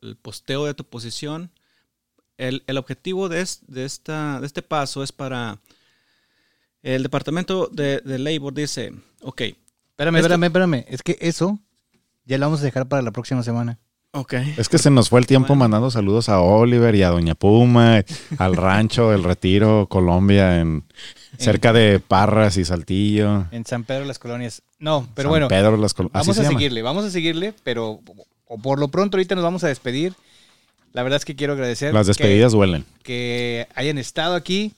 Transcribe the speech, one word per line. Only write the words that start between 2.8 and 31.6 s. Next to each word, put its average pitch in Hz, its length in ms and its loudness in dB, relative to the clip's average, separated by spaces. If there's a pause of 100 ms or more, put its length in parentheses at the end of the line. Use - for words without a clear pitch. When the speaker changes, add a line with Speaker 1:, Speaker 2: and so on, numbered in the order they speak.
Speaker 1:
de 165 100 -4
es-, - 280 -10
de 127 160 -10
esta, 147 560 -8
de 139 60 -10
este 175 140 -12
paso 139 440 -6
es - 80 -10
para 120 480 -10 (1200)
el 131 200 -4
departamento 165 680 -4
de, 139 280 -4
de 135 180 -10
Labor 139 340 -6
dice, 131 400 -8 (300)
ok, - 180 -14
Speaker 2:
Espérame, - 760 -6
Speaker 1:
esto 165 180 2
Speaker 2:
espérame, 170 120 2
espérame. 170 420 0
Es 131 140 -12
que - 180 -4
eso 170 380 -4 (680)
ya 131 100 -4
lo 139 100 -2
vamos 151 140 -2
a 147 40 -2
dejar 131 240 -4
para 139 120 -2
la 113 120 -4
próxima 123 320 -6
semana. 117 340 -4 (320)
Speaker 1:
Ok. 139 240 -8 (220)
Speaker 3:
Es 117 120 -2
que 165 100 2
se 147 120 4
nos 127 180 6
fue 123 120 6
el - 60 2
tiempo 131 220 4
Speaker 1:
Bueno. 139 120 4
Speaker 3:
mandando 117 300 2
saludos 110 380 0
a 98 120 4
Oliver 117 540 4
y 98 80 4
a 90 80 4
Doña 85 240 2
Puma, 117 680 6 (340)
al 92 180 2
rancho 107 560 2
El 98 120 2
Retiro, 101 640 2
Colombia, 92 720 4
en, 80 240 -2 (480)
Speaker 2:
En - 60 -20
Speaker 3:
cerca 120 340 2
de 107 280 6
Parras 101 560 2
y 92 80 0
Saltillo. 101 880 -2
Speaker 2:
En 117 120 -10
San 120 200 -8
Pedro 135 200 -8
Las 135 140 -12
Colonias. 120 440 -12 (160)
No, 151 360 -2
pero 139 140 -4
Speaker 3:
San - 20 2
Speaker 2:
bueno, 151 180 2
Speaker 3:
Pedro 107 280 4
Las 107 180 0
Col-, 90 180 -4
así 98 160 0
Speaker 2:
vamos 196 80 2
Speaker 3:
se 175 60 2
Speaker 2:
a - 20 4
Speaker 3:
llama. 143 140 2
Speaker 2:
seguirle, 120 240 -2
vamos 165 220 -4
a 202 60 -6
seguirle, 170 440 -4 (100)
pero 113 360 -6 (460)
o 117 120 -14
por 135 220 -2
lo 143 80 0
pronto 190 280 -2
ahorita 190 200 -2
nos 175 80 -2
vamos 175 200 -4
a 160 40 0
despedir. 143 460 -4 (800)
La 123 100 -6
verdad 131 140 0
es 143 80 -6
que 151 100 -12
quiero 143 200 -4
agradecer 135 400 -4